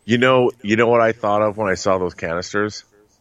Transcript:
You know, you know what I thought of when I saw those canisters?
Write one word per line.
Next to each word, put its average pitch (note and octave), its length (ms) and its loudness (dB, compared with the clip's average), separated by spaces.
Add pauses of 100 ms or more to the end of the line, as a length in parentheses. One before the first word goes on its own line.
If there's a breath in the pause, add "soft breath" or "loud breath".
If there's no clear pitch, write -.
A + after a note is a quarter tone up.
You A2+ 120 0
know, B2+ 340 4 (100)
you G#2+ 160 0
know A#2 100 2
what A#2 140 4
I A2+ 100 2
thought G#2+ 300 -2
of G#2+ 160 -2
when G#2+ 120 -4
I F#2 60 0
saw F#2 220 0
those F2+ 160 -4
canisters? F#2+ 720 -6 (360)